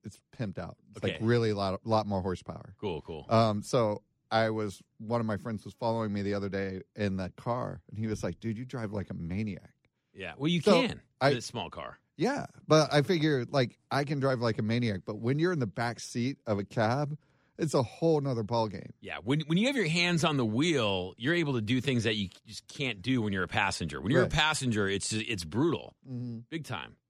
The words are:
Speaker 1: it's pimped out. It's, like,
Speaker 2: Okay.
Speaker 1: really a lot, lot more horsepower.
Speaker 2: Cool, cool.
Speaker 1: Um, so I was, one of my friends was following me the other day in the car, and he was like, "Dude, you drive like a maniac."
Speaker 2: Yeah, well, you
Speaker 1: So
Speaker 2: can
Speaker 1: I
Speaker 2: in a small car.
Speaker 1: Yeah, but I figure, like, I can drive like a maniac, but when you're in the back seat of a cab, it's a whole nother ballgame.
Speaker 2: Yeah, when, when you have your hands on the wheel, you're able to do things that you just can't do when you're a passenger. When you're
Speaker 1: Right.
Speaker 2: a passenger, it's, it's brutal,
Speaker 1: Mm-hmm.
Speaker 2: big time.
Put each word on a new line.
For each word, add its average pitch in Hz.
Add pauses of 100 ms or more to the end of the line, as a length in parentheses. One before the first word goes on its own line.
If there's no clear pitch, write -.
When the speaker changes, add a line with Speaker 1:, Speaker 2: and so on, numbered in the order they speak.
Speaker 1:
it's - (140)
pimped 101
out. 87 (180)
It's, -
like, 101
Speaker 2:
Okay. 107
Speaker 1:
really 117
a 104
lot, 98
lot 107
more 98
horsepower. 87
Speaker 2:
Cool, 85
cool. 78
Speaker 1:
Um, 110
so 110 (280)
I 113
was, 107 (160)
one 113
of 113
my 107
friends 107
was 101
following 113
me 104
the 101
other 101
day 95 (160)
in 101
the 92
car, 117
and 101
he 113
was 107
like, 90
"Dude, 113
you 127
drive 117
like 101
a 95
maniac." 90 (420)
Speaker 2:
Yeah, 90
well, 143
you 175
Speaker 1:
So 180
Speaker 2:
can - (200)
Speaker 1:
I 139
Speaker 2:
in 131
a -
small 95
car. 65 (180)
Speaker 1:
Yeah, 185 (200)
but 151
I 147
figure, 151
like, 127 (120)
I 139
can 143
drive 131
like 117
a 113
maniac, 110
but 107
when 120
you're 180
in 165
the 117
back 117
seat 123
of 104
a 101
cab, 135 (420)
it's 156
a 143
whole 156
nother 131
ballgame. 110 (100)
Speaker 2:
Yeah, 82
when, 143
when 156
you 226
have 285
your 196
hands 175
on 156
the 127
wheel, 107
you're 143
able 156
to 117
do 120
things 120
that 113
you 98 (180)
just -
can't 120
do 123
when 104
you're 95
a 85
passenger. 92
When 92
you're 131
Speaker 1:
Right. -
Speaker 2:
a -
passenger, 131
it's, 98
it's 110
brutal, 107 (160)
Speaker 1:
Mm-hmm. 120 (120)
Speaker 2:
big 156
time. 69 (140)